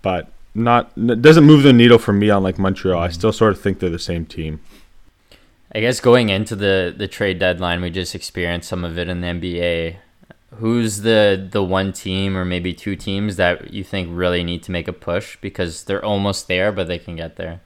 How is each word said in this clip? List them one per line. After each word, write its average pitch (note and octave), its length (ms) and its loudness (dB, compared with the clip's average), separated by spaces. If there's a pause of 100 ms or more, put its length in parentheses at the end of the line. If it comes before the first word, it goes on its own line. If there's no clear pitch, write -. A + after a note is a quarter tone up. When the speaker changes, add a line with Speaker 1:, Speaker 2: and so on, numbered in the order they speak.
Speaker 1:
but F#2 260 -4 (260)
not, A#2+ 440 2
n-, A#2 240 0
doesn't D#3 220 10
move D3 180 10
the C#3 100 8
needle A#2 260 8
for A2 140 0
me G#2 160 2
on, G2+ 140 4
like, F#2 160 -2
Montreal. F#2+ 420 0
I F2 80 -2
still F2 240 -2
sort A2 200 2
of - 80 -6
think F#2+ 180 -4
they're F#2 100 -4
the E2+ 100 -6
same E2+ 280 -6
team. D#2 340 -10 (1120)
Speaker 2:
I G#2+ 60 -2
guess B2 180 0
going A#2+ 300 4
into G#2 260 -2
the, F#2+ 400 0
the G2+ 140 -8
trade F#2+ 300 -4
deadline, F2 420 -2
we F2+ 80 -6
just F2 260 -8
experienced F2 540 -8
some F2+ 160 -6
of E2+ 140 -8
it E2+ 100 -6
in F2 140 -6
the F2 60 -6
N F2 120 -6
B E2+ 220 -6
A. E2+ 360 -4 (580)
Who's A2+ 440 -2
the, G#2 500 2
the G2+ 140 -2
one F#2+ 280 -2
team F#2+ 440 -4
or F#2 80 -4
maybe F2+ 300 -6
two G2 220 -8
teams G2 400 -6
that F2+ 360 -2
you G2+ 100 -10
think F2+ 300 -8
really F2 320 -2
need E2+ 200 -6
to - 60 -14
make E2+ 160 -6
a F2+ 60 -8
push - 480 -8
because F2+ 440 -8
they're G2 200 -4
almost G2+ 440 -4
there, F#2 220 0
but F#2+ 160 -6
they E2+ 120 -8
can E2+ 180 -14
get E2 200 -12
there? E2+ 300 -12